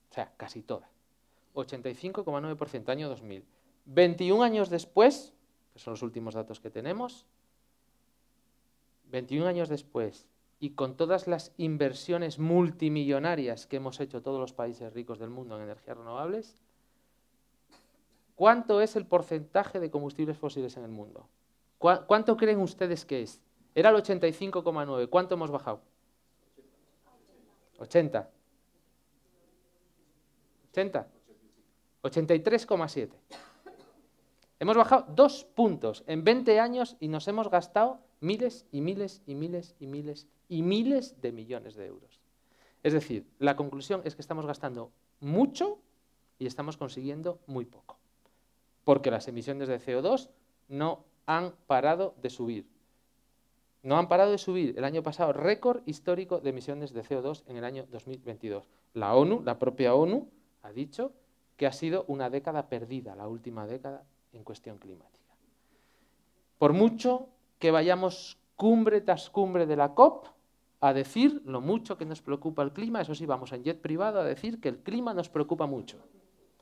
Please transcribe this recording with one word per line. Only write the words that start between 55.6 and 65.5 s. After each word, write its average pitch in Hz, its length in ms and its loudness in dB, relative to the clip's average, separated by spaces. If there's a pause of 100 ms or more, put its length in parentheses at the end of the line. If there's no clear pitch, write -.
histórico 180 540 -4
de 139 100 -4
emisiones 135 420 -8
de 113 120 -8
C 143 120 -6
O 131 60 -2
dos 147 260 -6
en 123 100 -14
el 117 60 -10
año 131 280 -10
dos 117 160 -16
mil 131 120 -12
veintidós. 107 480 -10 (280)
La 110 200 2
onu, 185 280 4
la 120 160 -4
propia 123 340 2
onu, 175 340 2 (360)
ha 107 80 -18
dicho 151 420 -8 (420)
que 139 120 0
ha 135 40 -2
sido 165 360 -4
una 139 220 -4
década 139 400 -4
perdida, 117 460 -8
la 101 120 -12
última 113 400 -12
década 135 360 -12 (300)
en 110 100 -20
cuestión 107 340 -16
climática. 95 580 -20 (1200)